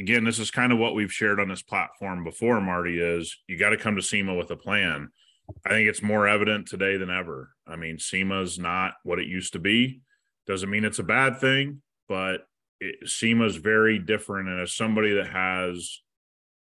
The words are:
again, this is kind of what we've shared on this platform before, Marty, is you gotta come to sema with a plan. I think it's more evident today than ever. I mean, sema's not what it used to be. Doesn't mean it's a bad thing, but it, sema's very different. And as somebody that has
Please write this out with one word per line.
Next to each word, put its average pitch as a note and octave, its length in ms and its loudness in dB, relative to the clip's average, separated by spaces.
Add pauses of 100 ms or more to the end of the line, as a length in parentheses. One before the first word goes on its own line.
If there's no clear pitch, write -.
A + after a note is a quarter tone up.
again, A2 240 2
this A2+ 140 0
is A2 120 -4
kind B2 220 2
of A#2 60 4
what A2+ 160 2
we've G#2 180 -2
shared G#2 280 0
on G2 80 0
this F#2+ 140 -8
platform F#2 640 -6
before, A2+ 380 0
Marty, F2 400 -2
is E2+ 340 -2 (120)
you F#2 100 -10
gotta G#2 180 4
come G#2+ 200 0
to F#2 60 -2
sema F#2+ 320 -2
with E2+ 160 -4
a E2+ 60 -8
plan. F2+ 540 -2 (560)
I F#2+ 40 0
think G#2+ 180 4
it's G#2 140 -2
more G#2 260 4
evident G#2 400 2
today F#2+ 280 0
than F#2 140 -4
ever. E2 400 -6 (160)
I D#2+ 80 -14
mean, D#2+ 240 -8
sema's F#2+ 640 -2
not F2+ 420 0
what F2 160 -2
it F2+ 80 -4
used F2+ 280 -6
to G2 40 -6
be. A#2 420 2 (460)
Doesn't G2 240 -4
mean G#2+ 140 0
it's - 160 -2
a F#2 40 -4
bad B2 360 2
thing, C#3 420 0 (260)
but F#2 380 -4 (340)
it, - 280 -10
sema's A2+ 480 2
very A2 420 4
different. G2 500 -2
And F2+ 120 -4
as - 120 -4
somebody G#2+ 420 2
that G2 120 2
has F#2 760 -2 (760)